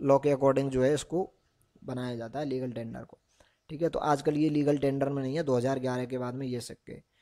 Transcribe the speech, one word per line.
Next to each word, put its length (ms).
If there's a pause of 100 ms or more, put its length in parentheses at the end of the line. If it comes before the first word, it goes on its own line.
लॉ 180
के 140
according 360
जो 140
है 100
इसको 360 (540)
बनाया 320
जाता 240
है 60
लीगल 260
टेंडर 320
को, 140 (520)
ठीक 120
है। 80
तो 100
आजकल 380
ये 120
लीगल 280
टेंडर 320
में 140
नहीं 120
है, 80
दो 140
हज़ार 220
ग्यारह 260
के 120
बाद 180
में 120
ये 140
सिक्के। 400 (200)